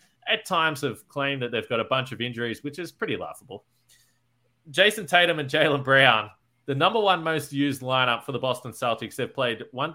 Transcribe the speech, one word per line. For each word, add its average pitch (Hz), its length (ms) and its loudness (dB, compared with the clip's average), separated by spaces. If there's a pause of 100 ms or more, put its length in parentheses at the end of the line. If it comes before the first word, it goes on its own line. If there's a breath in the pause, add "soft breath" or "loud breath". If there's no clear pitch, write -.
(260 soft breath)
at 220 180 -2
times 160 360 0
have 120 260 -6
claimed 139 360 -4
that 120 100 -4
they've 110 160 -2
got 120 100 0
a 113 60 0
bunch 131 260 -2
of 117 100 -10
injuries, 117 440 -6
which 143 160 -10
is 170 100 -10
pretty 139 260 -6
laughable. 87 480 -12 (1080 soft breath)
Jason 202 360 2
Tatum 175 320 4
and 143 100 -6
Jaylen 147 360 2
Brown, 127 440 6 (380)
the 139 80 -2
number 185 240 2
one 190 240 2
most 160 300 -4
used 139 300 -2
lineup 127 420 2
for 139 80 -10
the 123 80 -4
Boston 123 320 -4
Celtics. 113 420 -4
They've 120 180 -6
played 120 380 -4
one 147 240 -6